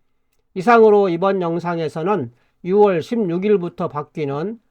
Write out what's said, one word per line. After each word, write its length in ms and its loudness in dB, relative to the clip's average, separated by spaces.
이상으로 560 4
이번 320 -2
영상에서는 920 -4
유월 360 2
십육 440 -4
일부터 420 -2
바뀌는 720 -8